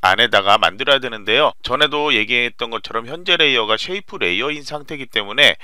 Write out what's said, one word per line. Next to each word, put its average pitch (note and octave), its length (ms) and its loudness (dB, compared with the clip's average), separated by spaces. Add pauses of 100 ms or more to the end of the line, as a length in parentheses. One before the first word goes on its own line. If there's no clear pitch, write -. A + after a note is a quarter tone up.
안에다가 G2+ 560 4
만들어야 A2 400 2
되는데요. A#2 540 0 (100)
전에도 D3 500 -2
얘기했던 A#2 560 0
것처럼 A2+ 380 -2
현재 F3 320 -2
레이어가 A#2 400 2
쉐이프 G3 380 -10
레이어인 B2+ 460 -2
상태이기 D3 440 -10
때문에 G#2+ 580 0